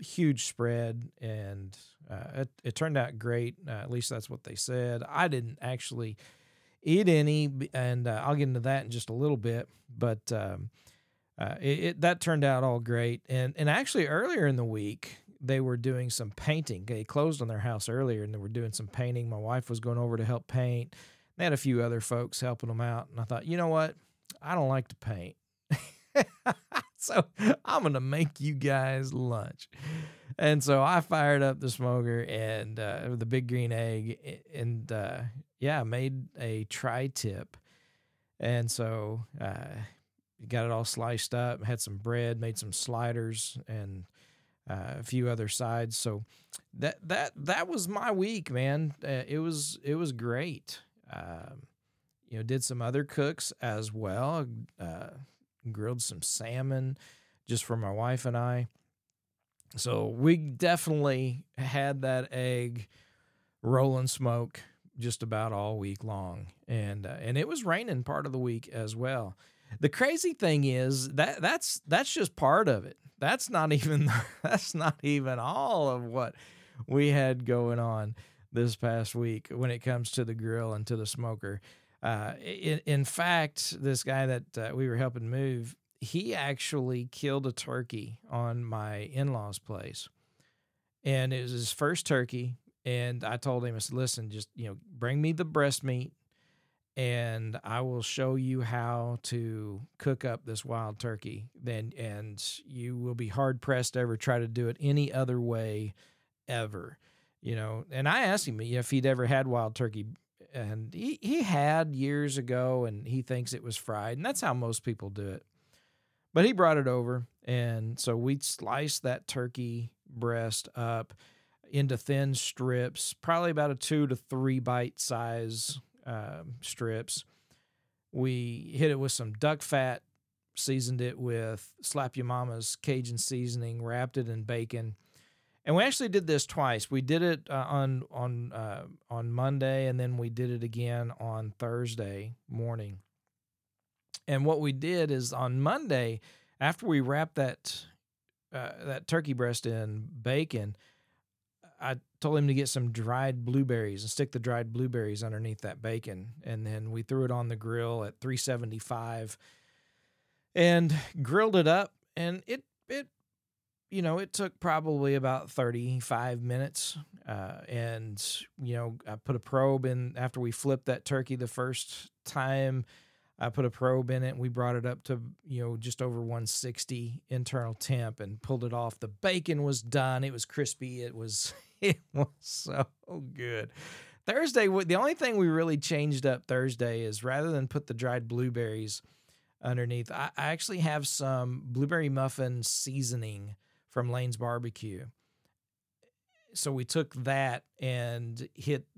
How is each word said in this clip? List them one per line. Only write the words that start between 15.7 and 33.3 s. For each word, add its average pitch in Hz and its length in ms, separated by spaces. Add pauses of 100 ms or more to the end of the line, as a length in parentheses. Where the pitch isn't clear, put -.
doing 123 320
some 113 220
painting. 147 540
They 113 180
closed 147 400
on 113 40
their 110 120
house 110 300
earlier, 120 340
and 107 100
they 107 60
were 101 100
doing 113 220
some 107 160
painting. 123 420
My 110 80
wife 117 320
was 117 100
going 120 200
over 117 180
to 113 80
help 117 220
paint. 123 480 (420)
They 175 60
had 170 100
a 139 40
few 120 260
other 117 180
folks 120 400
helping 123 280
them 113 120
out, 117 300
and 117 80
I 117 40
thought, 113 220
"You 160 100
know 175 120
what? 160 280 (460)
I 156 140
don't 151 120
like 131 200
to - 80
paint." 95 400 (340)
<laughs> 151 60 (1200)
So - 240 (400)
I'm 294 200
gonna 143 180
make 143 380
you 147 160
guys 135 580
lunch. 120 560 (720)
And 151 240
so 135 180
I 165 200
fired 147 420
up 135 160
the 135 100
smoker 120 580
and, 110 520
uh, 107 320
the 113 140
Big 123 220